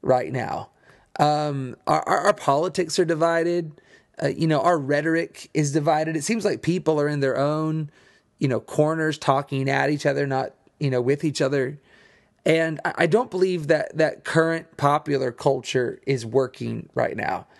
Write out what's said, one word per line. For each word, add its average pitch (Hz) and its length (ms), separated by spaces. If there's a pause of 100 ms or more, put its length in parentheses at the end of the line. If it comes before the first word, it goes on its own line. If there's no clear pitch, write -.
right 127 320
now. - 380 (500)
Um, 147 560 (100)
our, 156 220
our, - 100
our 196 140
politics 165 680
are 180 60
divided. 165 760 (420)
Uh, 143 60
you - 180
know, 156 160
our 175 160
rhetoric 151 760
is 147 200
divided. 156 440
It 156 80
seems 220 200
like 151 180
people 160 380
are 147 80
in 147 120
their 135 160
own, 156 540 (480)
you 143 100
know, 117 100
corners 156 600
talking 135 500
at 139 220
each 147 160
other, 143 200
not, 135 280 (260)
you 139 100
know, 127 100
with 139 240
each 151 160
other. 139 380 (680)
And 160 400
I, 175 140
I 170 80
don't 226 240
believe 180 380
that, 151 280
that - 280
current 165 520
popular 143 540
culture 127 760
is 120 200
working 117 680
right - 220
now. - 300 (140)